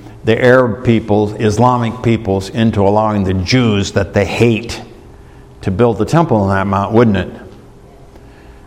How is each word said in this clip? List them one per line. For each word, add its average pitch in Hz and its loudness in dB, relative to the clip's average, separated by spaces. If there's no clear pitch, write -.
the 120 0
Arab 123 2
peoples, 107 0
Islamic 117 0
peoples, 107 -2
into 113 0
allowing 104 2
the 92 -2
Jews 101 0
that 98 -4
they 101 2
hate 110 -2
to 104 -4
build 117 0
the 104 -2
temple 135 2
on 98 0
that 98 0
mount, 98 -2
wouldn't 110 4
it? - -8